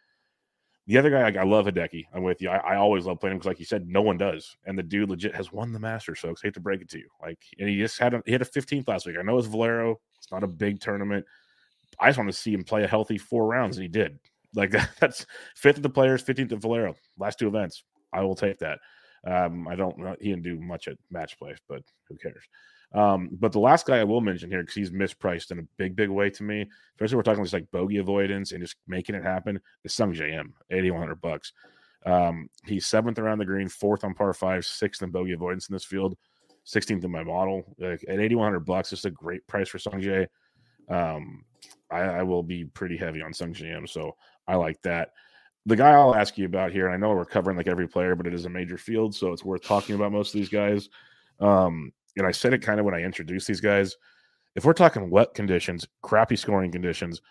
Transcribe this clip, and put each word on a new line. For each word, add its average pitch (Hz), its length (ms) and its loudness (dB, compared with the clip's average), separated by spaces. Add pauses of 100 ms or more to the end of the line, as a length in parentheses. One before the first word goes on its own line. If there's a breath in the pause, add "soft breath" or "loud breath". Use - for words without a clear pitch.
(880)
The 113 100 8
other 147 120 6
guy, 139 120 4
like, 107 140 2
I 95 60 0
love 101 240 6
Hideki. 85 380 -2 (100)
I'm 92 80 -4
with 90 180 0
you. 92 80 -4
I, 92 100 2
I 95 180 0
always 101 300 4
love 90 120 -4
playing 95 160 -2
him 92 60 -6
'cause, 90 60 -6
like 92 120 -4
you 85 60 -14
said, 92 240 -4
no 98 140 4
one 98 160 2
does. 85 380 -4 (100)
And 95 120 -6
the 90 60 -4
dude 101 260 0
legit 92 240 -4
has 95 160 -8
won 113 220 -6
the 110 80 -8
Masters, 110 400 -8
folks. 85 220 -8
Hate 104 120 -4
to 95 60 -14
break 95 200 -4
it 85 100 -20
to 82 80 -14
you. - 100 -20 (120)
Like, 82 220 -14 (160)
and 101 100 -4
he 101 80 0
just 107 220 -2
had 123 160 2
a, 113 100 -4
he 110 60 -4
had 123 120 2
a - 20 -4
fifteenth 135 420 -4
last 95 180 -2
week. 85 140 -8
I 90 40 -4
know 110 140 0
it's 120 120 2
Valero. 117 500 0 (180)
It's - 140 -20
not 95 140 -6
a - 20 0
big 101 320 -4
tournament. 101 480 -4 (720 soft breath)
I 110 100 6
just 139 100 6
wanna 120 140 0
see - 220 -4
him 95 80 -2
play 107 220 0
a - 20 2
healthy 107 320 0
four 113 300 0
rounds, 110 300 -2
and 95 40 -6
he 90 60 -8
did. 107 320 -2 (340)
Like, 98 160 2
<laughs> - 20 -10
that, 104 180 2 (100)
that's - 260 0 (300 loud breath)
fifth 143 220 6
at 143 40 -8
the 143 80 0
Players, 131 320 4
fifteenth 127 300 -2
at 107 80 -4
Valero. 113 340 -2 (240)
Last 101 220 -6
two 110 80 2
events. 101 340 -4 (300)
I 92 100 -2
will 95 140 0
take 98 220 -2
that. 76 200 -6 (480 soft breath)
Um, 87 400 -2
I 87 80 -8
don't 92 240 -4
know. 92 220 -8
He 104 100 -4
didn't 87 140 -4
do 87 160 -8
much 85 260 -12
at 76 120 -12 (120)
match 82 260 -10
play, 73 200 -16 (120)
but 69 140 -12 (260)
who - 80 -20
cares? - 280 -14 (500 soft breath)
Um, 101 380 2
but 98 180 0
the 104 80 0
last 135 260 6
guy 127 140 4
I 110 60 2
will 110 160 2
mention 90 280 -2
here, 90 160 -4
'cause - 120 -14
he's 98 160 -4
mispriced 92 580 -4
in 87 80 -10
a 85 40 -10 (140)
big, 92 200 -6
big 104 120 2
way 98 220 0
to 104 140 -10
me, 104 260 -6 (240 soft breath)
especially 110 220 0
we're 110 80 2
talking 104 180 2
just, 90 100 -6
like, 87 200 -4
bogey 95 260 -2
avoidance 98 540 0
and 87 100 -10
just - 140 -14 (100)
making 92 300 -6
it 87 80 -8
happen, 95 360 -4 (220 soft breath)
is - 100 -10
Sung 104 220 2
J 78 160 -4
M, 78 240 -10 (160)
eighty-one 92 300 0
hundred 78 200 -8
bucks. 78 320 -8 (540 soft breath)
Um, 87 420 2 (160)
he's 98 220 -6
seventh 113 320 0
around 110 200 -2
the 104 60 -2
green, 95 240 -2
fourth 104 360 -2
on 95 100 -6
par 101 180 0
five, 92 320 -2
sixth - 380 -6
in 90 80 -8
bogey 90 220 -4
avoidance 90 360 -6
in 98 40 -10
this 95 120 -8
field, 95 320 -4 (460)
sixteenth 101 420 -2
in 90 60 -4
my 82 140 -6
model. 92 540 -4
Like, 90 280 -6
at 98 140 -2
eighty-one 110 260 2
hundred 92 180 0
bucks, 92 280 -2
it's 95 120 -8
a 98 60 -4
great 85 380 -10
price 98 200 -4
for 92 120 -12
Sung 98 200 -6
Jae. 95 280 0 (600)
Um, 80 560 -4 (460)
I, 85 120 -4
I 92 200 -2
will 90 220 0
be 85 220 -8
pretty 87 300 -8
heavy 80 260 -6
on 80 120 -12
Sung 85 180 -8
J 80 200 -12
M, 80 160 -10
so 76 280 -10 (300 soft breath)
I 92 80 -2
like 82 280 0
that. 85 280 -2 (560 soft breath)
The 107 100 6
guy 170 140 10
I'll 143 240 10
ask 104 240 0
you 95 80 -2
about 92 240 -2
here, 92 160 0
and 90 80 0
I - 20 -2
know 107 160 2
we're 90 120 0
covering, 92 320 0
like, 87 100 -2
every 90 220 0
player, 90 260 0
but 87 140 -2
it 87 40 -4
is 85 120 -6
a 90 40 -8
major 87 300 -8
field, 110 380 0
so 90 160 -2
it's 82 120 -10
worth 92 200 -4
talking 101 320 2
about 101 160 0
most 104 200 -2
of 104 60 -2
these 98 100 0
guys. 104 400 0 (520 soft breath)
Um, 92 520 6 (240)
and 98 100 2
I 90 40 2
said 123 240 2
it 117 100 2
kinda 107 180 2
when 101 120 2
I 85 80 -2
introduced 92 440 -6
these 98 140 -2
guys. 101 360 4 (580 soft breath)
If - 100 -2
we're 156 80 8
talking 143 380 6
wet 104 240 6
conditions, 90 520 -2 (160)
crappy 110 340 4
scoring 95 340 0
conditions, 87 500 -4 (100)